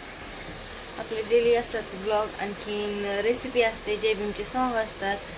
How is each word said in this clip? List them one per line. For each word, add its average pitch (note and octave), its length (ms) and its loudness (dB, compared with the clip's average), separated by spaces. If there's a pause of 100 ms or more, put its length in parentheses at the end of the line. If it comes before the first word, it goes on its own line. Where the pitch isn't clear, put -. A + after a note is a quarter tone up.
(1000)
आपले A3 220 -4
डेली A#3 340 6
असतात A#3 280 0 (200)
ब्लॉग, G#3+ 240 2 (140)
आणखीन G#3 640 -4
रेसिपी A#3 560 2
असते, A3 360 2
जय A3 160 2
भीमचे G3+ 300 -4
सॉन्ग B3+ 320 0
असतात, G3+ 420 -2 (200)